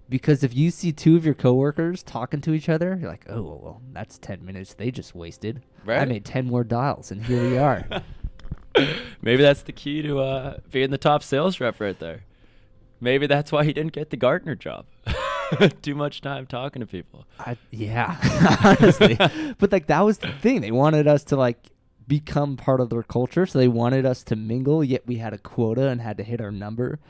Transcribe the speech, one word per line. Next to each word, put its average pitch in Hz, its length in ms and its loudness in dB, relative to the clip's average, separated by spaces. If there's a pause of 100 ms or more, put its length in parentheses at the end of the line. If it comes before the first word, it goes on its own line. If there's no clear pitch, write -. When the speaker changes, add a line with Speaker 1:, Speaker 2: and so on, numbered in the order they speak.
Speaker 1:
because 131 360 2
if 120 120 0
you 156 160 2
see 165 220 -4
two 165 240 6
of 160 80 0
your 151 80 4
coworkers 147 680 0
talking 127 380 -8
to 156 140 -2
each 156 160 -2
other, 170 300 -2
you're 110 100 -8
like, - 180 -14
"Oh, 110 140 -8
well, 76 200 -12
well, 95 200 -16 (100)
that's - 260 -14
ten 87 280 -14
minutes 95 280 -14
they 123 180 -4
just - 220 -14
wasted. 95 480 -10 (220)
I 92 60 -10
Speaker 2:
Right. 135 180 2
Speaker 1:
made 110 160 -4
ten 131 220 -4
more 123 180 0
dials, 117 480 -4
and 104 140 -10
here 123 240 0
we 127 80 0
are." 131 320 2
Speaker 2:
<laughs> 208 120 -6 (1200)
Maybe 123 220 4
that's 143 200 4
the - 100 -14
key 147 280 -6
to, 147 180 -4
uh, 135 380 -4 (140)
being 131 180 0
the 135 80 -2
top 147 260 2
sales 170 360 0
rep 117 220 -4
right 98 180 -4
there. 82 240 -12 (760)
Maybe 135 280 2
that's 143 240 0
why 151 140 2
he 147 80 0
didn't 151 180 -4
get 151 180 -10
the 143 80 -6
Gartner 131 380 0
job. 57 300 -12 (200)
<laughs> - 760 0
Too 143 120 -8
much 147 280 -6
time 135 260 -10
talking 131 320 -8
to 113 80 -10
people. - 380 -14 (120)
Speaker 1:
I, 120 200 -10 (120)
yeah, 113 480 -4 (460)
<laughs> - 0 -
honestly. 202 540 8 (420)
But, 202 140 2
like, 175 140 0
that 156 140 2
was 208 180 2
the - 120 -8
thing. 190 300 0
They 107 100 -6
wanted 147 340 4
us 147 200 4
to, 147 100 -2
like, 127 340 -2 (380)
become 147 500 -2
part 131 220 2
of 123 100 -2
their 117 140 -4
culture, 127 420 0
so 147 140 0
they 127 80 8
wanted 123 380 2
us 127 180 -2
to 117 120 -4
mingle, 131 480 0
yet 127 220 -2
we 120 120 -6
had 110 160 -8
a 104 40 -12
quota 120 520 -2
and 120 120 -4
had 107 160 -8
to 104 60 -8
hit 117 180 -6
our 104 100 -8
number. 113 480 -6 (100)